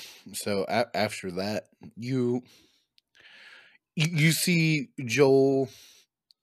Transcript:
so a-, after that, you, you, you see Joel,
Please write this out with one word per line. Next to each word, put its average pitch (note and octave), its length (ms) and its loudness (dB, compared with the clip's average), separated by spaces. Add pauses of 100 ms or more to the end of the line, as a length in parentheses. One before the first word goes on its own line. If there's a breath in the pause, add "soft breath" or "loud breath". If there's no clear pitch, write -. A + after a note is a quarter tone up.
(340 loud breath)
so G2+ 340 -4
a-, - 280 -2
after G#2 360 -4
that, F#2+ 360 -6 (280)
you, B2 480 -2 (1500 loud breath)
you, D#3 160 0
you D#3+ 200 2
see D#3+ 580 0 (160)
Joel, C3+ 640 4 (720 loud breath)